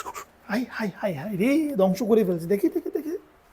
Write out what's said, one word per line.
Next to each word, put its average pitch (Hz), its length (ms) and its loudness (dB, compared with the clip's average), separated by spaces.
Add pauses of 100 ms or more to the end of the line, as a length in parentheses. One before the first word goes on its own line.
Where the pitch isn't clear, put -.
(480)
হাই, 233 220 0
হাই, 214 260 -4
হাই, 190 180 -2
হাই 170 240 -6
রে, 285 380 2
ধ্বংস 190 280 2
করে 220 220 6
ফেলছে। 170 200 -2
দেখি, 202 240 2
দেখি, - 200 -4
দেখি, 320 280 -4 (360)